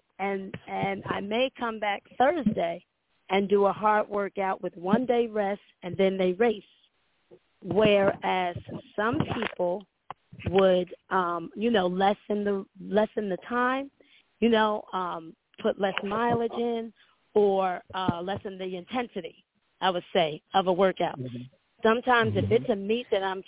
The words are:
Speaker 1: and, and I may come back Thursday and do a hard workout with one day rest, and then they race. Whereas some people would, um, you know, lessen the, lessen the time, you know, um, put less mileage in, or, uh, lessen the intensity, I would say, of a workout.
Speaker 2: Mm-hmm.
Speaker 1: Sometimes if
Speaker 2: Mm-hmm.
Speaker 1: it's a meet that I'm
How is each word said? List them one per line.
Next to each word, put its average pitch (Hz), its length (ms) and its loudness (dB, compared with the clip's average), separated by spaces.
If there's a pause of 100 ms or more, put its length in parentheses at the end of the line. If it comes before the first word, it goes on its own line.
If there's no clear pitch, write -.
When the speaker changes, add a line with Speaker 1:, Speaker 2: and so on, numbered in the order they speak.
(200)
Speaker 1:
and, 196 360 -4 (120)
and 196 400 -4
I 190 120 -4
may 220 400 -2
come 226 200 -4
back 208 240 -4 (140)
Thursday 214 680 0 (440)
and 190 200 2
do 202 160 4
a 190 80 4
hard 214 340 2
workout 196 540 -4
with 208 160 -8
one 202 280 2
day 240 220 2
rest, 208 340 -4 (220)
and 175 140 -10
then 190 200 4
they 185 160 2
race. 214 300 0 (1000)
Whereas 196 920 2 (380)
some 233 240 0 (160)
people 196 500 -4 (640)
would, 180 440 4 (160)
um, 175 460 -2
you 226 160 0
know, 190 160 4
lessen 202 560 0
the, 202 220 -2 (160)
lessen 208 480 0
the 180 80 -4 (100)
time, 254 420 -2 (520)
you 226 80 4
know, 214 340 2 (100)
um, 170 400 -6 (280)
put 214 180 0
less 190 140 0 (100)
mileage 233 540 -2
in, 233 340 -6 (420)
or, 190 480 2 (120)
uh, 180 280 -4
lessen 190 360 -8
the 185 180 -8
intensity, 185 680 -10 (360)
I 185 100 2
would 175 220 -2
say, 160 300 0 (120)
of 190 140 2
a 185 60 4
workout. 175 460 0
Speaker 2:
Mm-hmm. 123 240 -10 (380)
Speaker 1:
Sometimes 220 540 4
if 202 100 2
Speaker 2:
Mm-hmm. 202 80 2
Speaker 1:
it's 254 160 2
a 220 60 2
meet 214 360 -2
that 196 120 0
I'm 190 240 -4